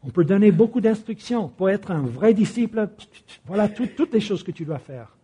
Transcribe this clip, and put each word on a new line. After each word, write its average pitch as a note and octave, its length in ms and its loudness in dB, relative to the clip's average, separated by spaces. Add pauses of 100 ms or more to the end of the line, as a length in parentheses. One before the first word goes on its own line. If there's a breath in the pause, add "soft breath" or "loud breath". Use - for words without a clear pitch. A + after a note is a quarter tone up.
On C3 60 -10
peut F3 140 2
donner G3 280 6
beaucoup A3+ 280 2
d'instructions A3 680 -4
pour F#3+ 200 -2
être G3 220 -2
un D#3+ 120 -2
vrai C3+ 300 2
disciple. A3 560 0 (580)
Voilà G#3 220 0
tout, A3+ 280 -6
toutes E4 160 -2
les A3+ 80 0
choses G3+ 240 -6
que F3+ 80 -10
tu E3 120 -10
dois D3 140 -8
faire. A#2+ 460 -18